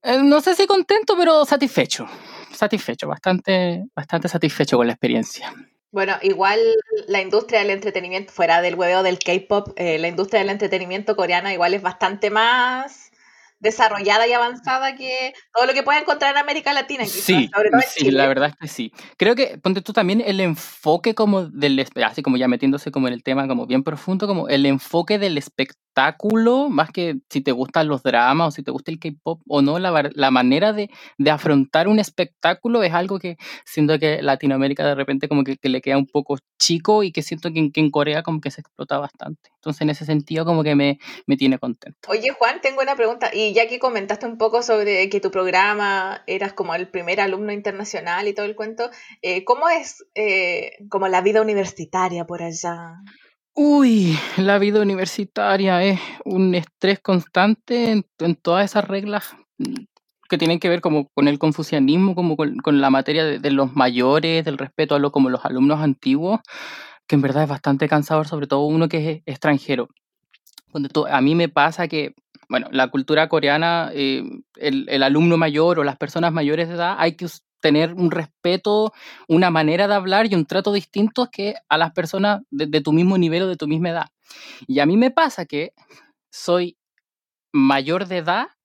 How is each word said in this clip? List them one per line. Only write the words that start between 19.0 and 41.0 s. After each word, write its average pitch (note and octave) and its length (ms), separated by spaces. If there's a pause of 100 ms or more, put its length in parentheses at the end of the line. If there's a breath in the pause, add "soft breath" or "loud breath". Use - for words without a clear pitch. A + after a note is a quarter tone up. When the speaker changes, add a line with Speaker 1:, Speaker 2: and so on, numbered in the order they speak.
Speaker 1:
Creo G#3+ 180
que, B3+ 240
ponte F#3+ 220
tú G3+ 140
también G#3 300
el G3 160
enfoque E3+ 720
como G3+ 320
del C#3+ 320
espe-, B2+ 260
así C3+ 180
como C3 140
ya B2+ 120
metiéndose C#3 440
como C3 160
en B2 60
el A#2+ 100
tema C3+ 240
como A#2+ 180
bien C3 160
profundo, F3+ 460
como F3+ 200
el C#3 180
enfoque E3+ 520
del F#3 200
espectáculo, A3 1300
más D#3+ 240
que E3+ 240 (120)
si C#3+ 120
te C#3 100
gustan C3 380
los C#3 160
dramas C3 420
o D3 60
si D3+ 100
te - 80
gusta C#3 220
el D#3+ 80
K-pop E3 480
o D3 120
no, D3 200
la F#3 100
var-, D3 240
la C#3 160
manera C3 420
de, G#3 160 (300 loud breath)
de C#3 140
afrontar D3+ 560
un G#3+ 100
espectáculo G3 840
es E3+ 100
algo F#3 240
que E3+ 180 (280 loud breath)
siento D#3 340
que D3+ 240
Latinoamérica C#3 640
de C#3+ 80
repente C#3 320
como C#3+ 160
que, C3+ 140
que - 120
le C3 120
queda C3+ 180
un C#3 80
poco C#3+ 320 (220)
chico G3+ 420
y F#3+ 80
que D#3 120
siento E3 300
que D#3+ 60
en, D3+ 140
que D#3 80
en D3+ 100
Corea D3+ 320
como D#3+ 180
que - 120
se - 80
explota - 380
bastante. - 580
Entonces, - 260
en D3+ 80
ese D3+ 140
sentido, D#3 400
como E3 180
que D3 140
me, C#3+ 220 (280 loud breath)